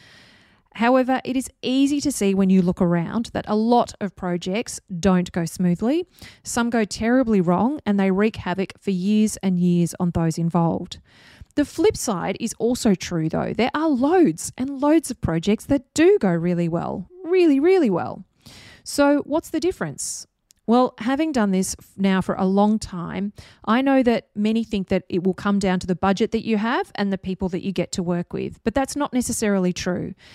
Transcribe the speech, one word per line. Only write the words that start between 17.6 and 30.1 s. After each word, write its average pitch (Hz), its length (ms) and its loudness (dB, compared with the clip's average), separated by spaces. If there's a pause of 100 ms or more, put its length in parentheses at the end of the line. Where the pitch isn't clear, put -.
well. - 380 -4 (580)
So 285 400 2
what's 311 240 -4
the 320 120 -4
difference? - 640 -6 (420)
Well, 247 300 2
having 277 320 -2
done 214 220 0
this 185 260 -2
f-, - 180 -20
now 190 240 2
for 185 140 -2
a - 100 -2
long 202 360 2
time, 180 520 -8 (320)
I 233 180 2
know 269 200 4
that 233 320 0
many 220 300 0
think 196 240 -4
that 185 200 -2
it 180 140 -2
will 185 100 2
come 202 280 -2
down 185 180 0
to 175 80 -8
the 180 80 -2
budget 196 380 0
that 226 120 -2
you 220 120 0
have 240 400 -2
and 196 160 -2
the 190 60 -2
people 190 320 -6
that 180 120 -6
you 196 80 -4
get 175 220 -4
to 190 100 -4
work 175 300 -4
with. 131 320 -8
But 226 100 -4
that's 269 220 -2
not 285 160 -4
necessarily 208 600 0
true, 175 420 -6 (200)